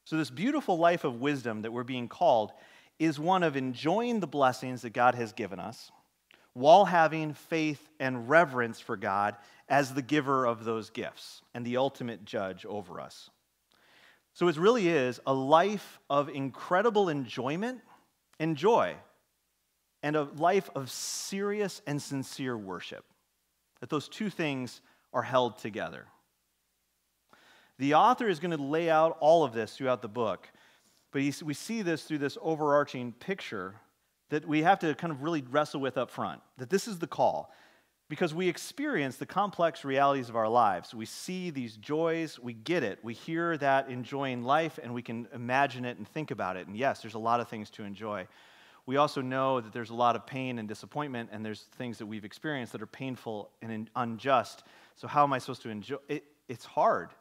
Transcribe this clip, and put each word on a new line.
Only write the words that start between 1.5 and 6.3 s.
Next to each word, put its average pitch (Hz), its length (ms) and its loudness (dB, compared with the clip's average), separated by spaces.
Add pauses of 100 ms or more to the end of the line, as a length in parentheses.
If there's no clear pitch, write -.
that 113 80 -6
we're 120 120 -6
being 123 240 -6
called 117 440 2 (480)
is 156 200 0
one 180 220 2
of 156 140 2
enjoying 160 640 0
the 170 80 -2
blessings 127 560 0
that 117 80 -8
God 123 240 6
has 113 180 -4
given 95 260 -6
us 101 320 -12 (640)